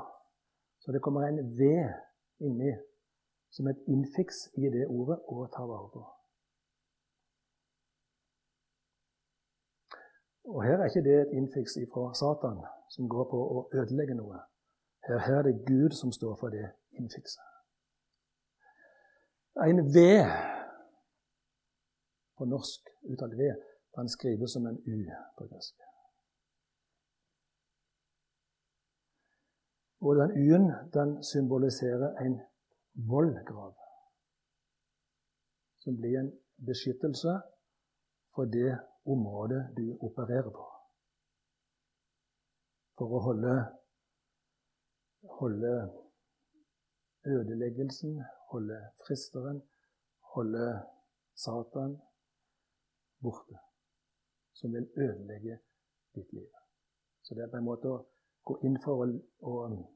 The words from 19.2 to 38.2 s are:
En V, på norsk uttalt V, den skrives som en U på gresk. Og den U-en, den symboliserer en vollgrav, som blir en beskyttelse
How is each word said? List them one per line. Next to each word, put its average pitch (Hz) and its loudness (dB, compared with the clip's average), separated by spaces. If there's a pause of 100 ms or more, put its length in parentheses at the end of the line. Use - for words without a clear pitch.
En 170 6 (140)
V, 170 12 (2250)
på 139 -4
norsk - -6 (160)
uttalt 127 -6
V, 139 4 (460)
den 120 -4
skrives 120 -2
som 120 -2
en 117 -6
U 110 -6 (420)
på - -14
gresk. - -18 (4000)
Og 143 6
den 147 6
U-en, 165 8 (200)
den 143 0
symboliserer 131 0
en 127 -2 (680)
vollgrav, 117 0 (2000)
som 127 -6
blir 117 -2
en 135 -4 (340)
beskyttelse 143 -2 (920)